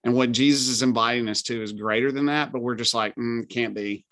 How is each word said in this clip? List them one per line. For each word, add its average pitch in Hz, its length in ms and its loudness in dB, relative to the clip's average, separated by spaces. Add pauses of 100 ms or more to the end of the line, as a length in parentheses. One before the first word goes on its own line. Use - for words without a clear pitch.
And 120 100 4
what 123 160 4
Jesus 131 380 4
is 117 120 -2
inviting 120 460 2
us 107 160 -2
to 113 180 -4
is 107 120 -6
greater 110 380 0
than 139 160 0
that, 147 260 0
but 123 80 -4
we're 123 140 -2
just 113 180 -2
like, 107 220 -2
'Mm, 117 340 -4
can't 113 260 -2
be, 101 360 -6